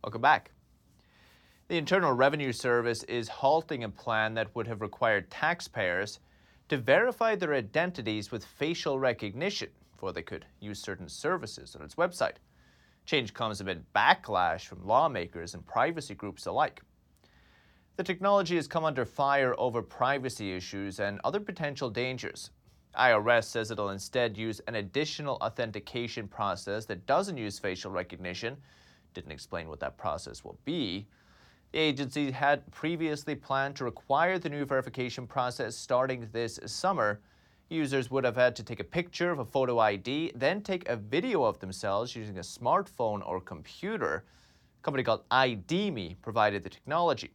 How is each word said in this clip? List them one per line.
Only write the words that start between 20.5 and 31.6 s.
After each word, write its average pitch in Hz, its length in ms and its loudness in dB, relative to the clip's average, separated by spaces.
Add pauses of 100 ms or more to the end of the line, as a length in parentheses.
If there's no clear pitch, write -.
issues 98 480 -6
and 101 240 -2
other 175 160 0
potential 147 500 -6
dangers. 120 600 -6 (440)
I 123 180 8
R 107 160 6
S 117 200 6
says 110 220 -2
it'll 104 200 -2
instead 107 460 0
use 110 320 -4
an 117 80 -6
additional 139 640 -2
authentication 113 880 -4
process 101 580 -4
that 95 200 -8
doesn't 175 300 2
use 104 220 -6
facial 92 320 -4
recognition. 90 680 -6 (580)
Didn't 78 180 -12
explain 80 360 -8
what 76 120 -10
that - 180 -6
process - 460 -6
will - 200 -14
be. 104 420 -4 (680)